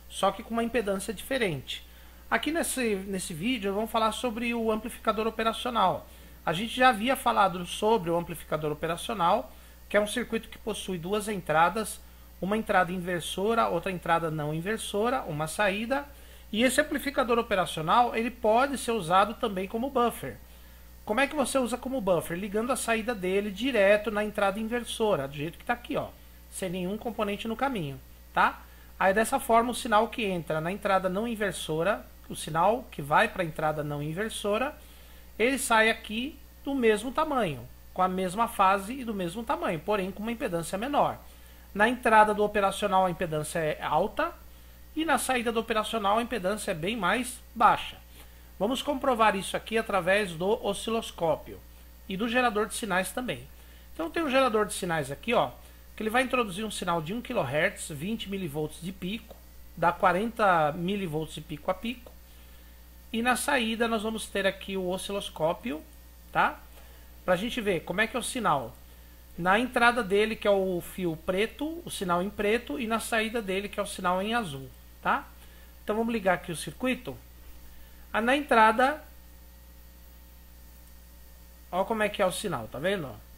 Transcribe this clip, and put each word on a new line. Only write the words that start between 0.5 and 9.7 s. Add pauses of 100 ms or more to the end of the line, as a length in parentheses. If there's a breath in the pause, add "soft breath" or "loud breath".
uma
impedância
diferente. (440 loud breath)
Aqui
nesse,
nesse
vídeo
vamos
falar
sobre
o
amplificador
operacional. (380 loud breath)
A
gente
já
havia
falado
sobre
o
amplificador
operacional, (340 loud breath)